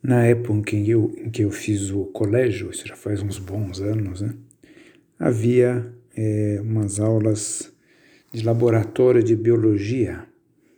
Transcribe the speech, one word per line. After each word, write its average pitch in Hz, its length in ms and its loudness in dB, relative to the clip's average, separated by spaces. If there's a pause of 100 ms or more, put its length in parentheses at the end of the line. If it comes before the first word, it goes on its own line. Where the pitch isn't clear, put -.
Na 123 220 4
época 117 320 4
em 107 60 0
que 104 280 0
eu, 110 280 2
em - 100 -8
que 110 140 -2
eu 101 80 2
fiz 98 400 -4
o 98 140 -4
colégio, 110 680 -2
isso - 160 -14
já - 80 -16
faz 101 260 -6
uns 101 180 -6
bons 95 420 -8
anos, 101 400 -4
né? 104 120 -4 (840)
Havia, 123 760 2 (240)
é, 104 460 -2
umas 104 380 -2
aulas 110 720 -2 (600)
de 113 120 -6
laboratório 117 800 4
de 110 100 4
biologia, 107 880 0 (540)